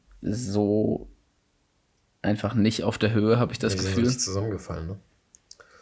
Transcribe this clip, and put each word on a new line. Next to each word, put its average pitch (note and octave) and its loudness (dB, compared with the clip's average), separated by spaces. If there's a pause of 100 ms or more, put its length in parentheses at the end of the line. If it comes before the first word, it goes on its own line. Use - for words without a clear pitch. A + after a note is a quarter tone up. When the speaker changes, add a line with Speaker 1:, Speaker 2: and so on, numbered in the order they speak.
(220)
Speaker 1:
so G#2 0 (1120)
einfach G#2 0
nicht A2 2
auf A2+ 0
der G#2+ 2
Höhe, A2 4
hab A#2+ 0
ich - -10
das G#2 0
Speaker 2:
Ja, F#2 -4
die F#2 -4
sind F#2+ 0
Speaker 1:
Gefühl. A#2 2
Speaker 2:
richtig B2 0
zusammengefallen, F#2+ -4
ne? F#2+ -8 (840)